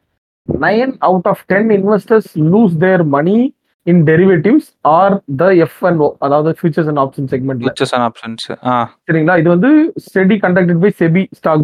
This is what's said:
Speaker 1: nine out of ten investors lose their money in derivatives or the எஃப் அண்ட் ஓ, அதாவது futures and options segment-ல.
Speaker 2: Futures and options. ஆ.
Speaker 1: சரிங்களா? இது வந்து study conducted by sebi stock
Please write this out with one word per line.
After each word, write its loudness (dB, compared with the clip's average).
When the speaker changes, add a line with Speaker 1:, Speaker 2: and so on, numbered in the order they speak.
Speaker 1:
nine -2
out 0
of -2
ten 0
investors 0
lose 2
their 2
money 0
in 4
derivatives 2
or 2
the 2
எஃப் -2
அண்ட் 0
ஓ, 0
அதாவது -2
futures -2
and -4
options -6
segment-ல. -6
Speaker 2:
Futures -4
and -2
options. -14
ஆ. -2
Speaker 1:
சரிங்களா? 0
இது 0
வந்து 2
study 2
conducted 0
by 2
sebi 0
stock 0